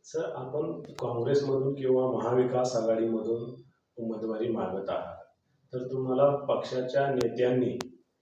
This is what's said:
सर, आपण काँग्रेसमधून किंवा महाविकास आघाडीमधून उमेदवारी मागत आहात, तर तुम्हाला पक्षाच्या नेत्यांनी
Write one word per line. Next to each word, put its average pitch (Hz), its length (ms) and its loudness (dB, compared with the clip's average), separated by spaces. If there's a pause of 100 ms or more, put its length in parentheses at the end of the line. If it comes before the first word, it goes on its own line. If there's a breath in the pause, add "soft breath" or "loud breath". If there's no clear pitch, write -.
सर, 156 320 -4
आपण 135 440 -4
काँग्रेसमधून 135 920 0
किंवा 127 440 2
महाविकास 123 580 2
आघाडीमधून 113 880 0 (340)
उमेदवारी 113 520 -4
मागत 98 420 -2
आहात, - 260 -4 (560)
तर 127 60 -4
तुम्हाला 131 580 2
पक्षाच्या 127 680 0
नेत्यांनी 123 720 2 (440)